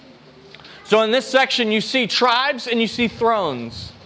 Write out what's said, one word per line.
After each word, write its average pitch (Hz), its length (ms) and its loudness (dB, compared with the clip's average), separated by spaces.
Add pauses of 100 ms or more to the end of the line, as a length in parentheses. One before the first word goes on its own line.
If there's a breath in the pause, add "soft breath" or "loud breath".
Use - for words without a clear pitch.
(840 loud breath)
So 214 160 4
in 220 100 0
this 254 160 0
section, 254 460 2
you 220 80 2
see 247 260 -2
tribes 247 600 0
and 233 160 0
you 226 40 2
see 240 220 -2
thrones. 160 840 -2 (140)